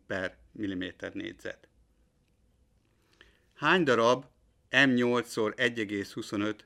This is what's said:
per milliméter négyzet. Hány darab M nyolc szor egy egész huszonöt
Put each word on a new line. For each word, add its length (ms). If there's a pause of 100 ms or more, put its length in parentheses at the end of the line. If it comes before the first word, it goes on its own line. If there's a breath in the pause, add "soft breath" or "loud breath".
per 300 (140)
milliméter 640
négyzet. 540 (1900 soft breath)
Hány 300
darab 420 (440)
M 200
nyolc 400
szor 280
egy 220
egész 340
huszonöt 520